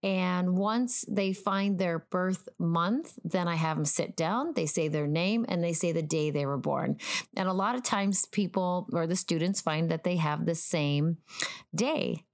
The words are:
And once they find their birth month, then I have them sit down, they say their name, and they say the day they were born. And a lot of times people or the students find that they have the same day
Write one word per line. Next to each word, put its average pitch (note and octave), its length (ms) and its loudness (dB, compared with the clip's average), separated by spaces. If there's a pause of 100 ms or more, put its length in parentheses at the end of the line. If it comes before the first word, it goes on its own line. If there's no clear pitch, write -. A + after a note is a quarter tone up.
And F3+ 540 2
once A3 520 2
they G3 240 0
find G3 460 0
their F3 200 0
birth F#3 500 -2 (100)
month, F3 680 0
then F3 240 0
I E3+ 80 0
have D#3+ 200 0
them D#3 80 0
sit - 320 0
down, A#3+ 380 -2
they E3 120 0
say D#3 220 0
their D3+ 180 0
name, F#3 420 0
and F3 140 0
they E3+ 100 0
say E3 200 0
the D#3+ 100 0
day D3+ 280 0
they C#3+ 160 0
were C#3 100 -2
born. C#3+ 420 -2 (380)
And F#3 120 0
a F#3+ 40 0
lot G3 220 0
of B3+ 80 -4
times G3 440 0
people F3+ 520 0 (140)
or E3 140 0
the F3 100 0
students F3 440 0
find D#3+ 300 0
that E3 140 -2
they F3+ 120 2
have D#3+ 300 0
the E3 80 2
same D3+ 600 2 (580)
day A#3+ 600 0